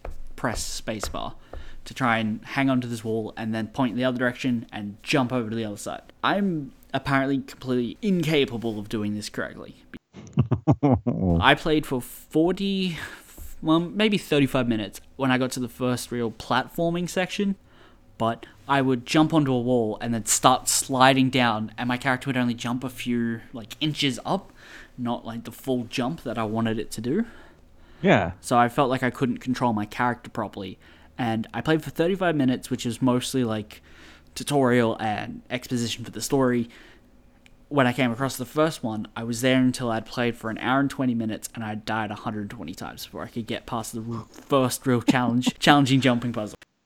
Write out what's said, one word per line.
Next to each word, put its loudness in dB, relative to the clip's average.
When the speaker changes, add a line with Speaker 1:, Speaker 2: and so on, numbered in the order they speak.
Speaker 1:
press -4
spacebar -6
to -14
try 2
and -2
hang 0
on 2
to -4
this -6
wall -2
and -4
then -2
point -2
the 0
other 0
direction 0
and -10
jump 0
over -2
to -4
the -2
other -6
side. -10
I'm 0
apparently 2
completely -4
incapable 2
of -8
doing -2
this -6
correctly. -10
Speaker 2:
<laughs> 0
Speaker 1:
I 8
played 0
for -2
forty, 0
well, 4
maybe 2
thirty-five 2
minutes -2
when 0
I 4
got 0
to -6
the -4
first -4
real -2
platforming -2
section, -2
but -2
I 4
would 0
jump 4
onto 4
a 2
wall 2
and -2
then -4
start 4
sliding 4
down, 0
and -4
my 0
character -2
would 0
only 0
jump -6
a -4
few, -2
like, -14
inches -2
up, -4
not, -4
like, -10
the -12
full -4
jump -4
that -6
I 0
wanted 0
it -6
to -8
do. 0
Speaker 2:
Yeah. 6
Speaker 1:
So 2
I 8
felt 2
like 0
I 2
couldn't -2
control 0
my -2
character -2
properly. -8
And -2
I -6
played 2
for -10
thirty-five 0
minutes, 2
which -4
is -4
mostly, 2
like, -6
tutorial 4
and -4
exposition -4
for -12
the -10
story. 2
When 4
I 4
came 2
across -2
the -6
first 0
one, -4
I -8
was -4
there 6
until 2
I'd -2
played -2
for -8
an -6
hour 2
and 2
twenty 0
minutes, -4
and -8
I -6
died -4
a -6
hundred -6
twenty -12
times -12
before -10
I -12
could -8
get -8
past -6
the -8
r-, -6
first 0
real 2
challenge, 0
<laughs> -20
challenging 6
jumping 2
puzzle. -6